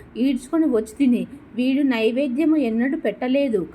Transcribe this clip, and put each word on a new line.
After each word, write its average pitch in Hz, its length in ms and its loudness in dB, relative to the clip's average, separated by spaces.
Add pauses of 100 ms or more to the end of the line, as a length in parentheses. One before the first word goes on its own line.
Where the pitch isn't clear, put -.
(160)
ఈడ్చుకొని 277 500 0
వచ్చి 226 320 -2
తిని, 240 280 2 (300)
వీడు 262 260 0
నైవేద్యము 262 760 2
ఎన్నడూ 254 400 0
పెట్టలేదు. 254 800 0